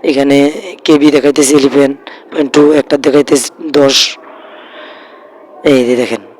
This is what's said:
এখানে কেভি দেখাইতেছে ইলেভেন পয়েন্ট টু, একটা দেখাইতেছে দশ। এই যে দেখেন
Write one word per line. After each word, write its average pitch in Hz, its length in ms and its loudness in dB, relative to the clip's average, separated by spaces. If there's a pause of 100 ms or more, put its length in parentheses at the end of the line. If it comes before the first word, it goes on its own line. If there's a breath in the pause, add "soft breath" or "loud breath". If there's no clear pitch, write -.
(100)
এখানে 139 260 0 (500)
কেভি 151 300 4
দেখাইতেছে 139 440 0
ইলেভেন 139 300 0 (400 loud breath)
পয়েন্ট 143 240 -4
টু, 147 80 4 (180)
একটা 147 240 -2
দেখাইতেছে 143 440 0 (300)
দশ। 135 180 2 (1700 loud breath)
এই 131 180 2
যে 123 120 0
দেখেন 110 220 -6 (160)